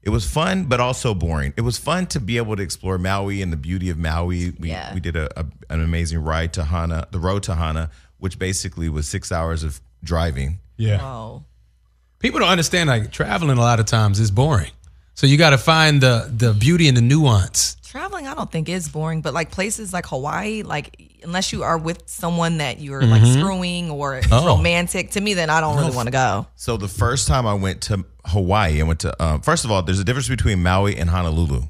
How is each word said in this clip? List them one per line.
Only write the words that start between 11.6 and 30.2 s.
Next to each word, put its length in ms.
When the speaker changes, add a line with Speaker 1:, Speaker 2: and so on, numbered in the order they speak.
Speaker 3:
People 220
don't 80
understand, 400
like, 240
traveling 460
a 20
lot 180
of 80
times 320
is 120
boring. 400
So 120
you 100
gotta 220
find 420
the, 340
the 200
beauty 340
and 80
the 60
nuance. 840
Speaker 2:
Traveling, 420
I 80
don't 160
think 200
is 180
boring, 320
but, 140
like, 160
places 420
like 140
Hawaii, 560
like, 340
unless 280
you 120
are 120
with 300
someone 520
that 220
you're, 220
like, 200
Speaker 3:
Mm-hmm. 180
Speaker 2:
screwing 500
or 300
Speaker 3:
Oh. 160
Speaker 2:
romantic, 560
to 80
me, 140
then 160
I 100
don't 160
Speaker 1:
No. 60
Speaker 2:
really 140
wanna 160
go. 340
Speaker 1:
So 220
the 100
first 380
time 200
I 80
went 280
to 220
Hawaii, 540
I 40
went 160
to, 220
um, 180
first 240
of 60
all, 120
there's 160
a 60
difference 240